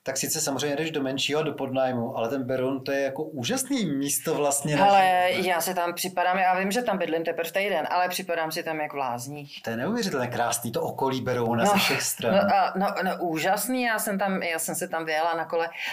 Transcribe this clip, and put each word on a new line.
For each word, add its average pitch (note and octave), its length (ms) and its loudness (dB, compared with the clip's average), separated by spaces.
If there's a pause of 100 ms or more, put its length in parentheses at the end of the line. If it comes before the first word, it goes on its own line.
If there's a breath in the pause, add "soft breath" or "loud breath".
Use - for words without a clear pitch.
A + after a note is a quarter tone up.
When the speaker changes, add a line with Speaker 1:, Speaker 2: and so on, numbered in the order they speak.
Speaker 1:
tak - 140 -4
sice C#3+ 240 -2
samozřejmě C#3 340 -2
jdeš D#3 160 -2
do D3 120 -2
menšího, C#3 400 0
do D3 100 -2
podnájmu, B2+ 640 -2
ale A2+ 120 0
ten C3+ 140 -2
Beroun, B2+ 400 0
to C#3 80 -4
je C#3 100 0
jako C3+ 220 -2
úžasný A3 640 -2
místo C#3+ 500 -2
vlastně D3 400 0
na F#3+ 100 6
Speaker 2:
Hele, F#3 480 6
Speaker 1:
život. F#3 140 0
Speaker 2:
já E3+ 140 2
si F#3 120 -2
tam F3 200 0
připadám, F#3 440 0
já F#3 220 4
vím, G3 120 0
že B3 100 0
tam G#3+ 160 0
bydlím E3 260 0
teprve E3 280 -2
týden, G3 400 0
ale F3+ 180 2
připadám E3+ 420 -2
si E3 120 -6
tam D#3+ 160 -4
jak D3 140 -4
v C#3+ 40 -6
lázních. C#3 680 -6
Speaker 1:
To A#2 60 -6
je A2+ 80 -4
neuvěřitelně E3 500 -2
krásný, A#2 440 -2
to - 100 -2
okolí C3 400 -2
Berouna A#2 420 0
Speaker 2:
No, G3+ 80 6
Speaker 1:
ze G3 60 4
všech C3+ 240 2
stran. - 340 0
Speaker 2:
no G3+ 200 6
a, F#3 200 4
no, G3 120 2 (160)
no, F3+ 220 -2
úžasný, F#3+ 580 0
já A3+ 160 2
jsem G3+ 200 -2
tam, F#3+ 240 0
já E3 160 -2
jsem D#3+ 160 -2
se F3+ 120 -2
tam E3 180 -4
vyjela D#3+ 280 2
na E3 120 -2
kole E3 240 0 (240 loud breath)